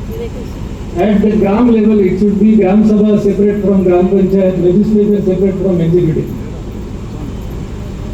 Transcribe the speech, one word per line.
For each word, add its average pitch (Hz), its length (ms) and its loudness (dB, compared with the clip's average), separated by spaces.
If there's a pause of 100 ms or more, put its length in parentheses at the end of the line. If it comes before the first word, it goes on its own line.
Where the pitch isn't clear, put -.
(960)
At 196 260 2
the 214 180 2
Gram 214 340 2
level, 214 260 2
it 185 200 0
should 196 200 2
be 214 160 4
Gram 196 300 4
Sabha 208 360 2
separate 202 440 0
from 190 180 2
Gram 180 240 2
Panchayat, 185 560 2
legislature 208 640 2
separate 185 360 0
from 180 200 0
executive. 165 480 0 (1800)